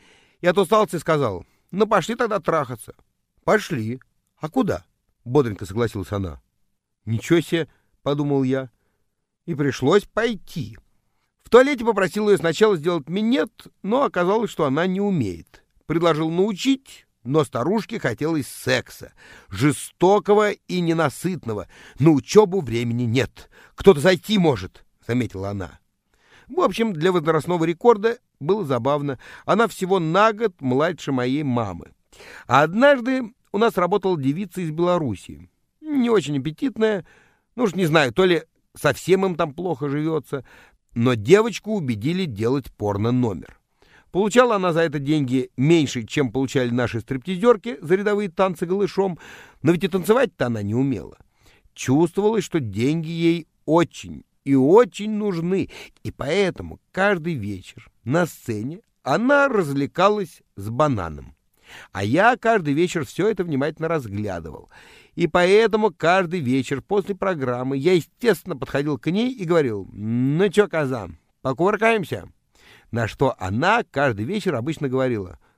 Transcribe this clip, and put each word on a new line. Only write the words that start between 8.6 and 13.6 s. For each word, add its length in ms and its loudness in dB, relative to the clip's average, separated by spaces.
И 100 -6
пришлось 500 2
пойти. 720 -6
В 60 -20
туалете 340 6
попросил 460 0
ее 80 6
сначала 400 2
сделать 320 -4
минет, 420 0